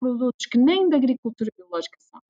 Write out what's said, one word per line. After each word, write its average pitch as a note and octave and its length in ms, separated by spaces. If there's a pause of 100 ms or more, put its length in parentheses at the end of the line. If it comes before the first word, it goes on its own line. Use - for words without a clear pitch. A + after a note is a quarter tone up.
produtos B3 460
que - 120
nem F4+ 300
da D4+ 80
agricultura B3 600
biológica F3 440
são, - 300